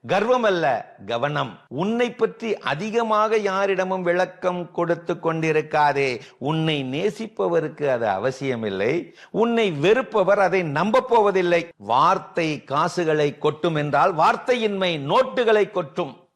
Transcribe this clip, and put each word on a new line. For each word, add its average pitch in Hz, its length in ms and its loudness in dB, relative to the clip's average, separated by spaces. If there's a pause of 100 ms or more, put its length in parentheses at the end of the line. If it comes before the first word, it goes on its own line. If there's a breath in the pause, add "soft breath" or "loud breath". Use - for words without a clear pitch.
கர்வம் 220 360 2
அல்ல, 160 520 0 (100)
கவனம். 123 640 -4
உன்னை 220 440 -2
பற்றி 220 460 -4
அதிகமாக 214 800 0
யாரிடமும் 190 640 0
விளக்கம் 180 720 -2
கொடுத்து 170 420 -2
கொண்டிருக்காதே. 151 1040 0 (180 loud breath)
உன்னை 156 460 -2
நேசிப்பவருக்கு 165 1040 -4
அது 117 200 0
அவசியமில்லை, 113 1080 -2 (160 loud breath)
உன்னை 226 400 0
வெறுப்பவர் 202 680 2
அதை 185 240 2
நம்பப் 196 440 0
போவதில்லை. 185 720 2
வார்த்தை 151 840 0
காசுகளை 151 760 0
கொட்டும் 151 380 -2
என்றால் 147 400 2
வார்த்தையின்மை 202 840 0
நோட்டுகளை 214 720 2
கொட்டும். 160 640 -6